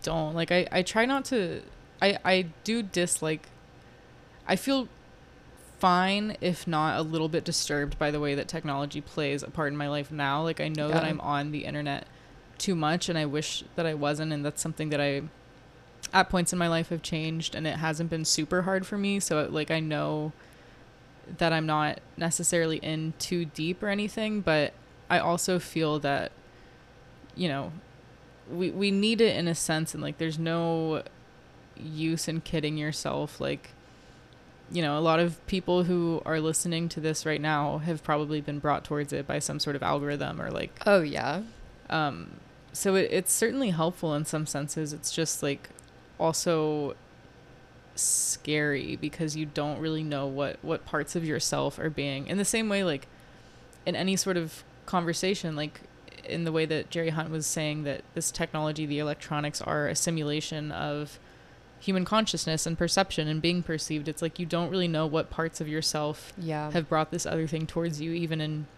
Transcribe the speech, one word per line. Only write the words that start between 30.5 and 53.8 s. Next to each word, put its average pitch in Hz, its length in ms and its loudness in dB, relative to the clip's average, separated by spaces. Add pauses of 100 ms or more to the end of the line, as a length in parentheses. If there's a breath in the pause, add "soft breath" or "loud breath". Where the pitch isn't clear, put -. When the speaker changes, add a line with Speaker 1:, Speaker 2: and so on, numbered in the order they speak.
Speaker 1:
use 160 520 -2
in 160 140 -2
kidding 151 360 -2
yourself. 147 640 -4
Like, 143 300 -4 (1040 soft breath)
you 170 100 0
know, 147 160 2
a 156 40 2
lot 160 180 6
of 170 280 2
people 180 360 2
who 170 420 2
are 160 140 0
listening 165 500 0
to 165 100 -8
this 156 260 0
right 151 160 0
now 147 380 2
have 156 240 -2
probably 151 380 0
been 147 180 -4
brought - 240 2
towards 147 300 -2
it 151 140 -2
by 151 120 0
some 147 200 -2
sort 143 160 0
of 135 80 -4
algorithm 143 580 0
or, - 80 -4
like, - 380 -4
Speaker 2:
Oh, 196 140 10
yeah. 151 420 -2 (460)
Speaker 1:
um, 139 420 -2 (420)
so 190 220 2
it, 190 160 4
it's 180 220 2
certainly 240 380 2
helpful 165 420 0
in 151 100 0
some 156 220 -2
senses. 147 480 -4
It's - 180 -6
just, - 320 0
like, 139 260 -2 (500)
also 156 760 2 (1000)
scary - 1040 0
because 151 380 -4
you 156 100 -4
don't 147 340 -2
really 156 240 -2
know 143 240 -2
what, 139 340 -2
what - 240 -4
parts 147 300 -2
of 165 100 -2
yourself 143 540 0
are 160 100 -2
being, 139 380 -4
in 190 100 -2
the 202 80 2
same 226 240 2
way, 196 140 2
like, 147 240 0 (760 loud breath)